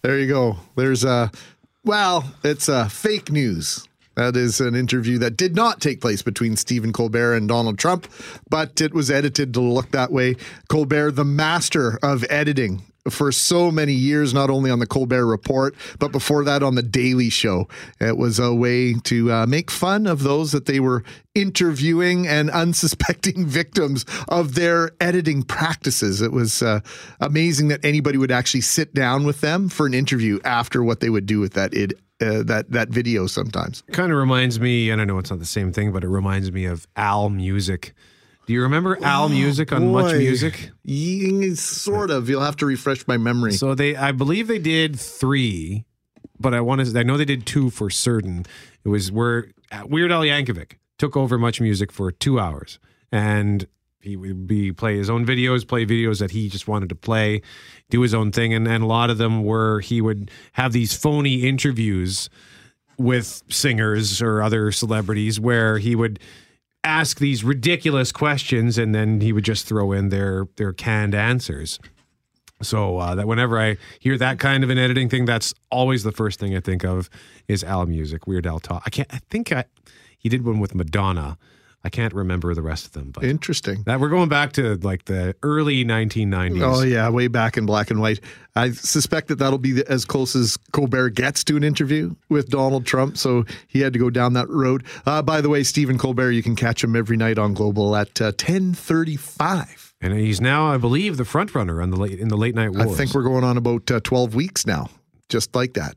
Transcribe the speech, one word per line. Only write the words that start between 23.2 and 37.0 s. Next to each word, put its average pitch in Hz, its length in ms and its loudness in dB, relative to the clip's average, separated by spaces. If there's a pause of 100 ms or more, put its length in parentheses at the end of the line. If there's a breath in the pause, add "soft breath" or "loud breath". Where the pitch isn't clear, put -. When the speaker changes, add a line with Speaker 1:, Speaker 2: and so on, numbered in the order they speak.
Speaker 1:
<laughs> 139 140 0
victims 139 440 -2 (240 loud breath)
of 165 280 0
their 170 340 2 (100)
editing 165 440 0
practices. 123 760 -2
It 117 120 0
was, 120 300 0
uh, 107 180 2 (400 loud breath)
amazing 151 480 2
that 143 160 -2
anybody 147 340 2
would 131 140 2
actually 123 300 0
sit - 300 0
down 135 320 2
with 147 160 0
them 175 280 0
for 151 180 0
an 127 80 0
interview 113 500 2
after 120 380 0
what 117 180 0
they 117 100 0
would 101 160 0
do 107 120 0
with 98 140 0
that 98 220 -2
id-, 98 200 -2 (260)
uh, 110 220 0
that, 110 300 -2
that 117 160 0
video 117 400 0
sometimes. - 640 -6
Speaker 2:
Kinda 170 240 0
reminds 127 420 2
me, 117 320 2
and 110 100 0
I 107 40 0
know 98 140 0
it's 92 120 -6
not 92 80 -6
the 85 80 -10
same 95 260 -2
thing, 104 200 -2
but 92 100 -4
it 90 60 -4
reminds 95 420 0
me 92 140 -4
of 87 320 -6
Al 104 340 0